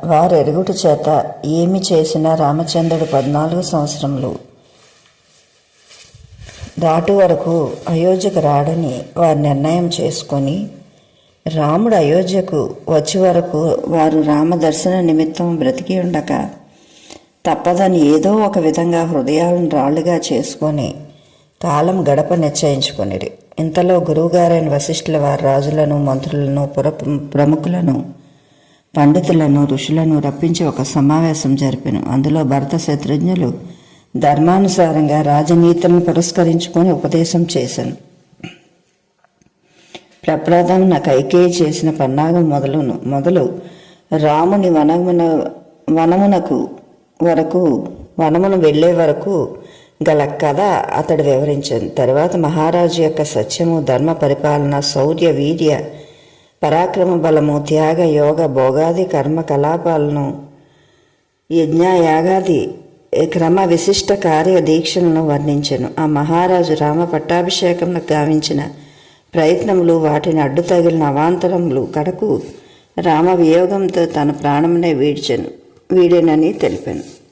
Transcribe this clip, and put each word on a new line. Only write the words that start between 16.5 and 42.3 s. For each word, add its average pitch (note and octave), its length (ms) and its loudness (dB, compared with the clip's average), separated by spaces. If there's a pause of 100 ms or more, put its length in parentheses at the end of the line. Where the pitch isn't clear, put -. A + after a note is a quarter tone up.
తప్పదని F3 680 2
ఏదో F#3 200 2
ఒక G#3 220 0
విధంగా E3+ 460 0
హృదయాలను E3 680 0
రాళ్లుగా D#3 500 0 (140)
చేసుకొని C#3+ 640 -4 (680)
కాలం E3 440 0
గడప C#3+ 260 0
నిశ్చయించుకొనిరి. C#3 1000 -2 (280)
ఇంతలో F3 360 0
గురువుగారైన E3+ 760 2
వశిష్ఠుల D3+ 480 -2
వారు C#3+ 260 0
రాజులను, D3 600 0
మంత్రులను, C#3 640 -2
పుర C#3 220 -2 (440)
ప్రముఖులను, D#3 920 0 (720)
పండితులను, D3 680 4
ఋషులను D3+ 560 0
రప్పించి D#3+ 440 -2
ఒక C3 160 -2
సమావేశం D3 760 2
జరిపెను. C3+ 540 -2
అందులో D3+ 340 0
భరత C#3 320 -2
శత్రుఘ్నులు D3+ 800 -2 (640)
ధర్మానుసారంగా D#3 1040 2
రాజనీతులను E3+ 800 4
పురస్కరించుకొని E3+ 920 0
ఉపదేశం E3 560 0 (100)
చేశాను. B2 380 -4 (2250)
ప్రప్రథమన F3 680 2
కైకేయి C#3+ 500 2
చేసిన D#3+ 420 0
పన్నాగం D#3 600 0